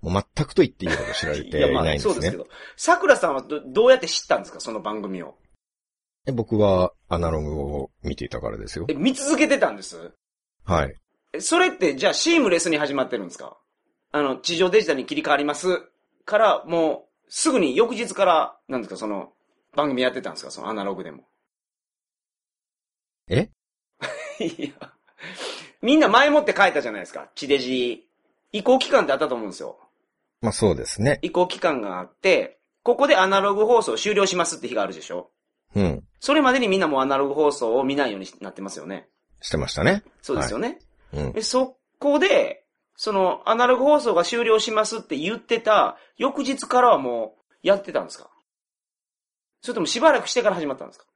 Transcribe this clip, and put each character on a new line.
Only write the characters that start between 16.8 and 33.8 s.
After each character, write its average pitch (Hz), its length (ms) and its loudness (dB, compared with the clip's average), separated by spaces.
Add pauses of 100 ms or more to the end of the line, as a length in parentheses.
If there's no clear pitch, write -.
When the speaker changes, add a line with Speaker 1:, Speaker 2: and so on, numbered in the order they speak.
Speaker 2:
う - 60 -20
す - 180 0
ぐ 262 80 2
に 127 160 0
翌 226 200 2
日 220 180 -6
か 196 140 2
ら、 165 320 2 (100)
な 131 80 -6
ん 120 60 -4
で 95 60 -12
す - 20 -14
か、 95 80 -12
そ 110 80 -8
の、 98 260 -8 (420)
番 151 140 0
組 127 140 -2
や 127 80 2
っ - 20 -14
て 131 80 -8
た 98 100 -10
ん 78 40 -14
で - 40 -16
す - 60 -18
か、 67 60 -14
そ - 100 -16
の 90 80 -10
ア 110 60 -6
ナ 101 100 -6
ロ 98 100 -4
グ 90 80 -12
で 82 100 -14
も。 67 120 -20 (2000)
Speaker 1:
え？ 123 200 0 (480)
Speaker 2:
<laughs> - 420 -10
い - 400 -6
や。 - 140 -18 (880)
み 254 160 4
ん - 20 8
な 277 100 6
前 254 200 6
も 294 140 4
っ - 20 -6
て 202 80 0
変 196 160 6
え - 40 0
た 143 100 0
じ 120 60 -4
ゃ 110 40 -6
な 104 60 -8
い - 20 -8
で 87 60 -12
す - 80 -20
か、 71 200 -14
地 143 140 -12
デ 139 100 4
ジ。 123 480 -4 (460)
移 208 100 -6
行 254 160 6
期 - 120 -2
間 226 140 4
っ - 20 -4
て 139 60 0
あ 131 40 2
っ - 20 -4
た 151 100 0
と 127 60 -4
思 113 100 -6
う - 40 -8
ん - 20 -10
で 90 60 -16
す 80 60 -14
よ。 - 160 -14 (640)
Speaker 1:
ま 113 100 -2
あ - 20 -6
そ 104 200 2
う 73 40 0
で 64 80 -8
す - 160 -10
ね。 135 220 2
Speaker 2:
移 165 80 -4
行 175 180 2
期 - 100 -10
間 147 220 0
が 92 200 -8
あ 92 40 -10
っ - 100 -20
て、 156 460 0 (220)
こ 240 140 2
こ 277 100 2
で 294 100 4
ア 190 100 4
ナ 196 140 2
ロ 202 140 0
グ 214 120 2
放 233 160 6